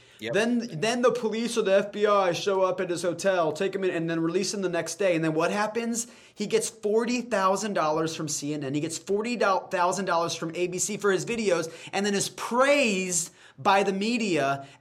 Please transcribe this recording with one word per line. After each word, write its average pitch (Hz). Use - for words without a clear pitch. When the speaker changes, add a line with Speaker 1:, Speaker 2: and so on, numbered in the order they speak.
Speaker 1:
Yep. 113
Speaker 2:
Then, 233
then 220
the 247
police 226
or 208
the 190
F 202
B 208
I 196
show 190
up 185
at 185
his 165
hotel, 175
take 190
him 190
in, 185
and 165
then 165
release 180
him 202
the 180
next 165
day. 185
And 160
then 156
what 165
happens? 214
He 214
gets 220
forty 233
thousand 196
dollars 160
from 160
C 147
N 147
N. 135
He 147
gets 160
forty 220
thousand 190
dollars 170
from 165
A 175
B 180
C 208
for 202
his 175
videos, 185
and 196
then 208
is -
praised 226
by 196
the 196
media 190